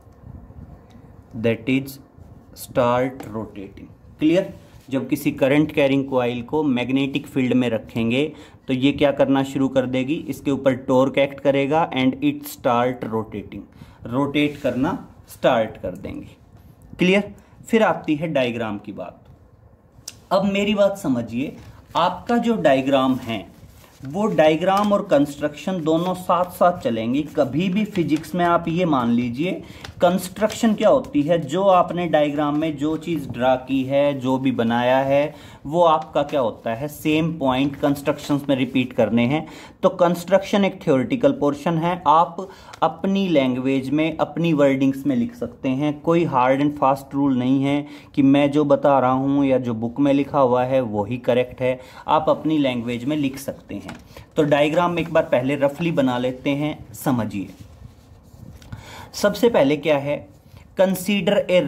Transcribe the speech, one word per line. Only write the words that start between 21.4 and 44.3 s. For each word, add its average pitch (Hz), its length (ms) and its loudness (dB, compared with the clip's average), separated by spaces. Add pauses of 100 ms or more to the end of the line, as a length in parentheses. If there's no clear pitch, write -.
आपका 185 400 0
जो 233 200 0
डायग्राम 135 580 2
है 110 320 -8 (580)
वो 180 220 -4
डायग्राम 180 640 2
और 196 100 2
कंस्ट्रक्शन - 840 0
दोनों 165 300 0
साथ 180 360 0
साथ 180 280 2
चलेंगी। 117 440 -2 (140)
कभी 147 320 0
भी 208 160 0
फिजिक्स 156 500 -2
में 175 100 0
आप 170 240 2
ये 175 160 0
मान 131 260 0
लीजिए, 123 420 -2 (480)
कंस्ट्रक्शन 196 760 0
क्या 214 140 2
होती 147 340 2
है, 170 160 2
जो 156 240 -2
आपने 175 440 4
डायग्राम 147 520 0
में 156 180 -2
जो 151 200 -2
चीज़ 156 320 -6
ड्रा 123 280 2
की 135 280 -2
है, 139 340 0
जो 131 200 0
भी 131 140 0
बनाया 120 460 2
है, 139 360 0 (320)
वो 165 160 2
आपका 160 400 2
क्या 143 180 -2
होता 113 340 -4
है, 135 140 -6
सेम 160 500 -2
पॉइंट 135 380 0
कंस्ट्रक्शंस 143 720 -2
में 143 80 2
रिपीट 127 360 -2
करने 117 340 2
हैं। 151 200 -2 (360)
तो 190 60 6
कंस्ट्रक्शन 185 760 2
एक 190 180 -2
थ्योरेटिकल 135 500 2
पोर्शन 143 460 -2
है, 175 280 -2
आप 170 420 2 (340)
अपनी 196 460 0
लैंग्वेज 131 640 0
में, 156 260 0
अपनी 165 360 0